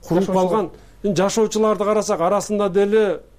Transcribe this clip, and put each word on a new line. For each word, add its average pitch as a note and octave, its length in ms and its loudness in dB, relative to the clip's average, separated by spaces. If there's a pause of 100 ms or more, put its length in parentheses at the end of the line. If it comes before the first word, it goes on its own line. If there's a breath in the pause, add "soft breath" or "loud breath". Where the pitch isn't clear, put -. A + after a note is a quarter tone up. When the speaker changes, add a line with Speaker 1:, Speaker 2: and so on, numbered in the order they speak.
Speaker 1:
курулуп F#3 240 0
Speaker 2:
Жашоочулар. F#3 220 0
Speaker 1:
калган. F#3 220 -2 (340 loud breath)
Эми G3+ 100 -2
жашоочуларды G#3 680 0
карасак, G#3 360 0
арасында G3+ 500 0
деле G3+ 500 2 (180)